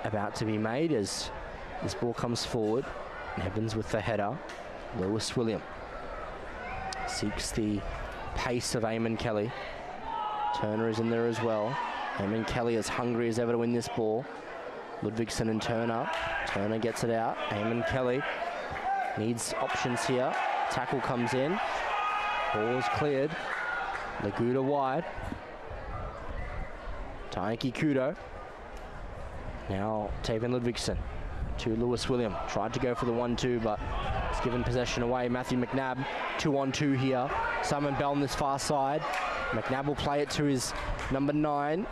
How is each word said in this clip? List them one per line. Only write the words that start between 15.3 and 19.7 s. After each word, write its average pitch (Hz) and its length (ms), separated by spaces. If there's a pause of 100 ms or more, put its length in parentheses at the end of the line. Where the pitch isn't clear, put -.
and 110 120
Turner. 117 480 (380)
Turner 107 300
gets 113 260
it 117 60
out. 113 260 (140)
Eamon 110 400
Kelly 127 320 (960)
needs 113 420
options 127 460